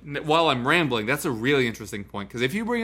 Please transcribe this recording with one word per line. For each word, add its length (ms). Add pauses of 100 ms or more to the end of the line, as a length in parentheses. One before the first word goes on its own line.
n-, 220
while 220
I'm 200
rambling, 380
that's 200
a 40
really 380
interesting 360
point, 280
'cause 100
if 140
you 100
bring 180